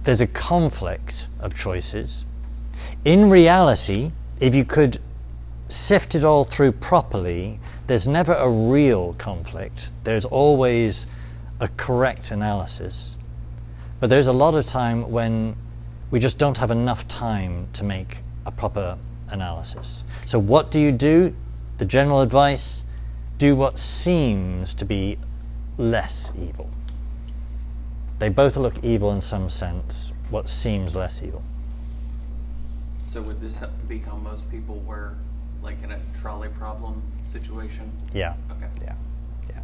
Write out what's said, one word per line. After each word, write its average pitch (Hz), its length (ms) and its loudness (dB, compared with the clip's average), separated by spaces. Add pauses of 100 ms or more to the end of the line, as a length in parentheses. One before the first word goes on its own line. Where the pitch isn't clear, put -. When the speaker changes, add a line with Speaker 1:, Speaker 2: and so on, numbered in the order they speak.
Speaker 1:
There's 120 180 4
a 113 60 4
conflict - 1000 -2 (100)
of 101 160 -6
choices. - 680 -4 (800)
In 196 240 10
reality, 165 800 8 (300)
if 131 120 6
you 135 120 6
could 143 340 4 (680)
sift - 460 6
it 151 100 4
all 147 180 8
through 131 300 4
properly, 95 880 0 (280)
there's 120 200 4
never 160 260 4
a 135 160 4
real 113 640 4
conflict. - 800 -8 (120)
There's 110 220 0
always 131 840 4 (540)
a 110 80 -2
correct 123 640 -2
analysis. 101 840 -4 (840)
But 120 80 2
there's 131 180 6
a 127 60 4
lot 151 220 4
of 143 100 2
time 117 440 -2
when 113 460 0 (560)
we 123 80 2
just 117 180 2
don't 143 200 2
have 120 140 0
enough 117 360 0
time 90 680 -4
to - 100 -6
make 95 380 -6 (240)
a - 60 -8
proper 92 460 -4 (320)
analysis. 87 760 -8 (220)
So - 120 0
what 127 340 4
do 151 100 4
you 147 100 6
do? 151 420 4 (440)
The 117 80 -2
general 139 360 4
advice, 135 600 4 (540)
do 143 180 6
what 131 240 0
seems 98 960 0
to 101 100 -6
be 98 320 -2 (600)
less - 600 -2
evil. - 320 -8 (1500)
They 107 100 0
both 131 260 4
look 127 280 -2
evil 107 280 2
in 98 100 0
some 95 280 -4
sense. - 640 -6 (160)
What - 180 -4
seems 95 480 -2
less 92 260 -6
evil? - 220 -10 (1600)
Speaker 2:
So 113 200 -8
would 110 200 -6
this 113 160 -8
ha-, 123 120 -10 (180)
become 113 360 -8
most 107 260 -10
people 110 360 -10
where, 110 300 -10 (460)
like, - 220 -10
in - 80 -8
a - 80 -8 (220)
trolley 110 360 -8
problem 110 440 -8 (240)
situation? 113 640 -10 (220)
Speaker 1:
Yeah. 90 220 -4 (160)
Speaker 2:
Okay. - 180 -8 (120)
Speaker 1:
Yeah. - 140 -8 (540)
Yeah. - 140 -10